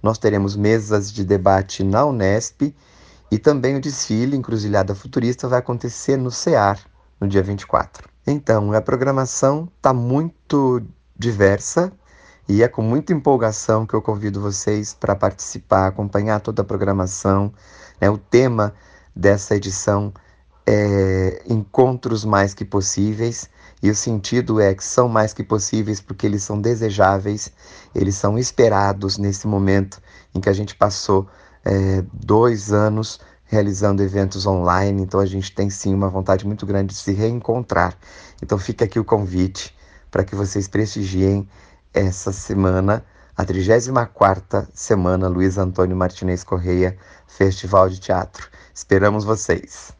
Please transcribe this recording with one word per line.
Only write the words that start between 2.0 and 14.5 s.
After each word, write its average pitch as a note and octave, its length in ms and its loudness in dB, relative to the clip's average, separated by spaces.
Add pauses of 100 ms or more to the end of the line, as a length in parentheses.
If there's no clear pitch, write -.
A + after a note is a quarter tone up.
unesp A#2+ 680 -2 (580)
e A2 60 0
também C#3 400 2
o C3+ 40 -2
desfile C3 560 -2
Encruzilhada G#2 580 -2
Futurista B2 540 -4
vai B2 100 2
acontecer B2 580 -4
no B2+ 140 -4
cear, G#2 480 0 (420)
no G2 60 -2
dia G2 160 2
vinte G2+ 200 -4
e - 40 -18
quatro. - 420 -2 (180)
Então, A2+ 460 0
a A2 80 4
programação C3+ 880 -2 (140)
tá C3+ 100 2
muito C3 880 -2 (360)
diversa G#2 760 2 (560)
e G#2 140 4
é A#2+ 60 4
com - 120 -4
muita A#2+ 320 0
empolgação A2+ 720 0
que - 80 -8
eu A2 80 0
convido G#2 400 -4
vocês G#2 540 -4